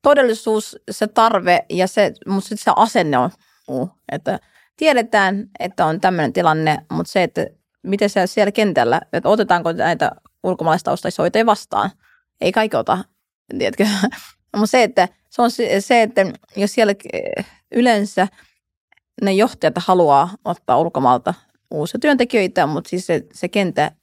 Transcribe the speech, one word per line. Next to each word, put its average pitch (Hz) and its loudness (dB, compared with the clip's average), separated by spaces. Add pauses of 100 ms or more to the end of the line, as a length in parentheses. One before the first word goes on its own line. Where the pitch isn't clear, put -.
(100)
todellisuus, 220 0 (140)
se 214 -4
tarve 202 2
ja 180 0
se, 202 0 (140)
mut 196 -4
sit 208 -10
se - 0
asenne 175 2
on 127 0 (380)
muu. 131 -6 (220)
Että 160 -6 (380)
tiedetään, 220 2 (120)
että 185 -2
on 160 -2
tämmönen 165 0
tilanne, 156 0 (140)
mut 165 -4
se, 185 0
että 165 -2 (360)
miten 202 -2
se 185 0
siellä 202 0
kentällä, 143 2 (120)
että - -2
otetaanko 175 2
näitä 165 -2 (320)
ulkomaalaistaustaisia 165 -2
hoitajia 220 0
vastaan. 196 -2 (500)
Ei 185 0
kaikki 214 0
ota, 120 0 (600)
tiedätkö? 208 0 (360)
<laughs> - -16
Mut 208 0
se, 254 4
että 190 2 (220)
se - -2
on 240 2
se, 220 -2
se, 233 2
että 202 0 (300)
jos 202 -2
siellä, 208 2 (180)
eh, - -8 (300)
yleensä 208 2 (960)
ne 196 0
johtajat 190 0
haluaa 170 4 (140)
ottaa - -2
ulkomailta 135 0 (360)
uusia 156 -6
työntekijöitä, 240 0
mut 151 -6
siis 180 -6
se, 170 -2 (100)
se - -10
kenttä 170 -2 (120)